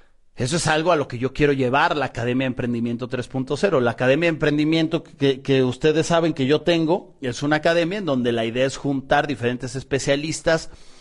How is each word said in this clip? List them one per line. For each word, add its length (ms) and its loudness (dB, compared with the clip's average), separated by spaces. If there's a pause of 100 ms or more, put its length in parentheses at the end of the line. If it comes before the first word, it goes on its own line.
(340)
Eso 220 -2
es 100 -2
algo 260 2
a 40 4
lo 120 -2
que 100 -10
yo 160 -4
quiero 180 4
llevar 420 2
la 120 -2
Academia 400 -2
de 60 -2
Emprendimiento 540 -4
tres 220 -6
punto 300 -4
cero. 240 2
La 80 2
Academia 400 2
de 40 0
Emprendimiento 680 0
que, 400 -2
que 200 2
ustedes 440 2
saben 260 2
que 140 -2
yo 160 2
tengo 580 0
es 220 -6
una 140 2
academia 420 0
en 80 -8
donde 260 0
la 140 0
idea 180 0
es 140 -2
juntar 480 0
diferentes 500 -4
especialistas 920 -2 (300)